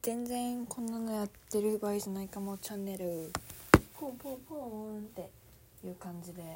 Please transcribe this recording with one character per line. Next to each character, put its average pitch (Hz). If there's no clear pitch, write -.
全 233
然 247
こ -
ん 233
な 226
の 226
や 208
っ 202
て 214
る 214
場 208
合 208
じ 202
ゃ -
な 196
い 190
か 196
も 196
チ -
ャ 208
ン 196
ネ 196
ル。 170
ポ 294
ン 254
ポ 277
ン 254
ポ 311
ン 208
っ -
て 175
い 185
う 180
感 175
じ 175
で 175